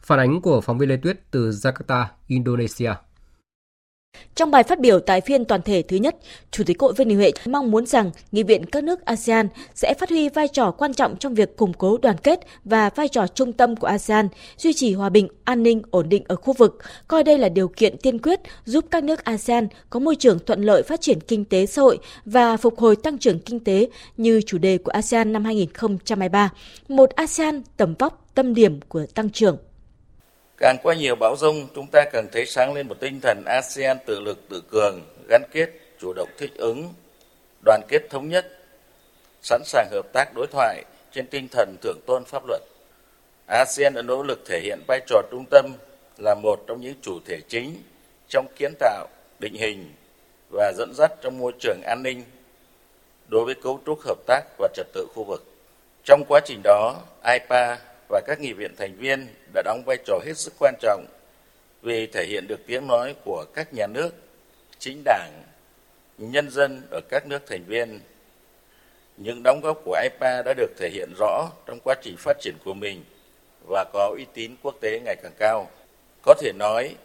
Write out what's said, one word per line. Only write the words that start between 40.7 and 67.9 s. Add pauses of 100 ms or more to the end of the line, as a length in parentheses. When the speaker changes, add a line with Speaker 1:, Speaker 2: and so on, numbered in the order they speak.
Speaker 3:
trên
tinh
thần
thượng
tôn
pháp
luật. (840)
asean
đã
nỗ
lực
thể
hiện
vai
trò (100)
trung
tâm (520)
là
một
trong
những
chủ
thể
chính (540)
trong (120)
kiến
tạo, (320)
định
hình (600)
và
dẫn
dắt
trong
môi
trường
an
ninh (1040)
đối
với
cấu
trúc
hợp (100)
tác (160)
và
trật
tự
khu
vực. (580)
Trong
quá
trình
đó, (380)
ipa (360)
và
các
nghị
viện
thành
viên (260)
đã
đóng
vai
trò
hết
sức
quan
trọng (760)
vì
thể
hiện
được
tiếng
nói (100)
của
các
nhà
nước, (720)
chính
đảng, (840)
nhân
dân (100)
ở (100)
các
nước
thành
viên. (1200)